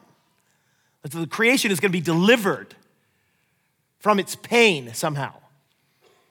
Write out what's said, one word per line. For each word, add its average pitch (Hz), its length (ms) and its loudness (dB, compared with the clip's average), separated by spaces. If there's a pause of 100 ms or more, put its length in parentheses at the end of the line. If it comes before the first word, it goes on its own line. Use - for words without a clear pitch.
(1000)
That 143 100 -12
the 165 160 -8
creation 233 420 0
is 180 120 0
gonna 202 100 0
be 180 80 0
delivered 175 760 0 (1200)
from 202 200 2
its - 180 -8
pain 180 560 0
somehow. 143 400 -6 (960)